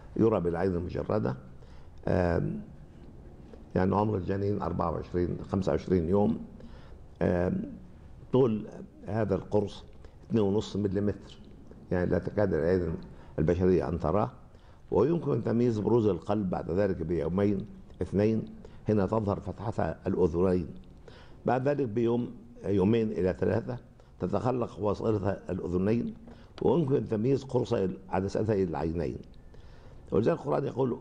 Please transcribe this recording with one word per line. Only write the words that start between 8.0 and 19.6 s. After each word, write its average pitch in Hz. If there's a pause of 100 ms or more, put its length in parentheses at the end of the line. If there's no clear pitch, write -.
طول 120 (400)
هذا 101
القرص 101 (440)
اتنين 113
ونص 101
مليمتر، 101 (540)
يعني 90
لا 90
تكاد 98
العين 82 (440)
البشرية 85
أن 85
تراه. 98 (600)
ويمكن 139
تمييز 117
بروز 104
القلب 101
بعد 87
ذلك 95
بيومين 87 (360)
اثنين، 107 (440)
هنا 104
تظهر 101
فتحتها 92